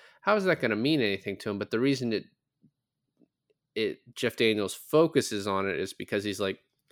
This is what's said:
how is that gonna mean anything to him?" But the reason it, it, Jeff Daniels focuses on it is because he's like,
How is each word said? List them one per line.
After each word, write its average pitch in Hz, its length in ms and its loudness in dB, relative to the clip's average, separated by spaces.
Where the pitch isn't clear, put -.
how 208 160 2
is 196 80 -2
that 165 160 2
gonna 113 160 2
mean 139 240 2
anything 101 380 -2
to 110 120 -6
him?" 101 80 -4
But 107 120 -6
the 113 100 0
reason 127 320 0
it, 98 120 -4
it, 104 260 -4
Jeff 120 220 -2
Daniels 107 380 2
focuses 139 720 2
on 98 220 0
it 78 100 -2
is 95 140 -4
because - 320 -4
he's 101 160 -6
like, 98 180 -4